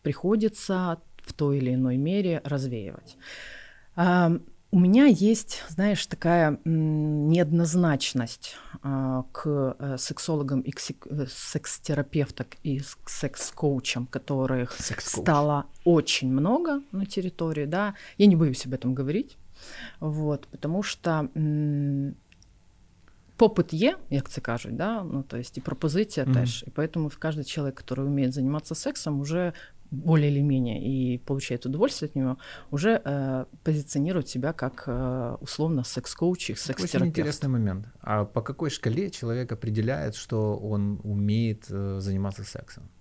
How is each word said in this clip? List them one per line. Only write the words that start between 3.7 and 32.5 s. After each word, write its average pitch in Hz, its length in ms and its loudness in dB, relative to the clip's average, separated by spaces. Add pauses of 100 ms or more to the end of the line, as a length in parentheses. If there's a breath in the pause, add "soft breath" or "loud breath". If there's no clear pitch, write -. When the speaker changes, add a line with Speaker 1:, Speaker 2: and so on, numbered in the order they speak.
Speaker 1:
Ам, 175 440 6 (320)
у 196 80 8
меня 202 260 10
есть, 214 640 4
знаешь, 190 380 0
такая, 165 580 4
м, 151 640 2
неоднозначность, 160 1300 2 (260 loud breath)
а, 131 400 -2 (100)
к, - 140 -8 (320)
э, 139 200 -4
сексологам 143 600 -2
и 135 120 -4
к - 80 -10
сек-, - 300 -8
э, 143 180 -2
секс-терапевтам - 1160 -4 (200)
и 139 140 -2
с-, - 240 -10
к - 40 -10
секс-коучам, - 1000 -2
которых 131 760 -2
Speaker 2:
Секс-коуч. - 440 -4
Speaker 1:
стало 147 400 2 (200)
очень 151 480 4
много 277 500 0 (100)
на 196 140 -4
территории, 165 600 -4
да. 196 280 -2 (240 loud breath)
Я 208 80 10
не 190 100 10
боюсь 147 300 2
об 127 80 -6
этом 127 200 -2
говорить, 143 440 -4 (600 loud breath)
вот, 151 500 -2
потому 165 320 -4
что, 160 540 -2
м, 147 760 0 (1200)
попит 214 360 4
є, 226 240 2 (140)
як 139 180 -2
це - 120 -10
кажуть, 117 360 -6
да, 202 260 -4
ну, 139 200 -6
то - 140 -10
есть 120 220 -10
и - 20 -8
пропозиція 156 680 -2
Speaker 2:
Мгм. 131 80 4
Speaker 1:
теж. 123 320 0
И - 40 -12
поэтому 156 480 -2
каждый 156 260 -4
человек, 139 300 -4 (100)
который 135 220 -4
умеет 139 260 2
заниматься 143 420 -2
сексом, 160 460 -4
уже 165 320 -2 (380 loud breath)
более 151 400 4
или 143 120 2
менее 131 400 2
и 127 360 0
получает 135 480 -4
удовольствие 156 440 0
от - 60 -8
него, 131 200 0 (340 loud breath)